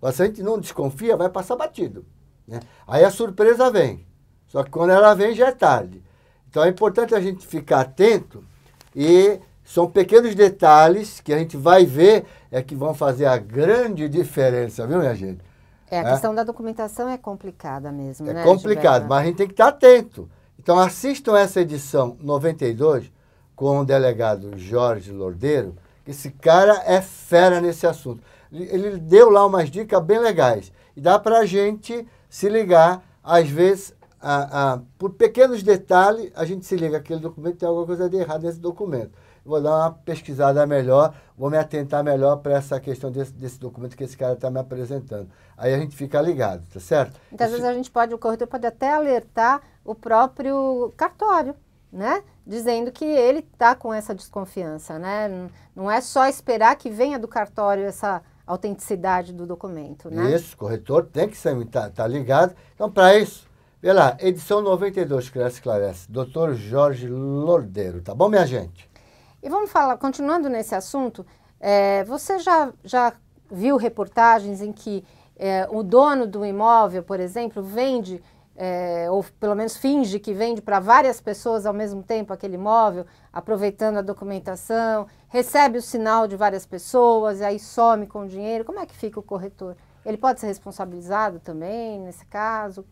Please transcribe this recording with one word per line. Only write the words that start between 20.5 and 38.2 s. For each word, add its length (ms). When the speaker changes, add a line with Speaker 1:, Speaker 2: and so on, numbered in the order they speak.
Speaker 1:
Então 220
assistam 580
essa 240
edição 600
noventa 440
e 80
dois 380
com 240
o 60
delegado 720
Jorge 540
Lordeiro, 640
que 60
esse 200
cara 540
é 160
fera 580
nesse 260
assunto. 360
Ele, 140
ele 320
deu 320
lá 160
umas 240
dicas 340
bem 160
legais. 520
E 60
dá 180
pra 260
gente 600
se 200
ligar, 520
às 260
vezes, 440
a, 520
a, 60
por 140
pequenos 520
detalhes, 720
a 80
gente 220
se 100
liga, 220
aquele 220
documento 380
tem 100
alguma 180
coisa 240
de 80
errado 260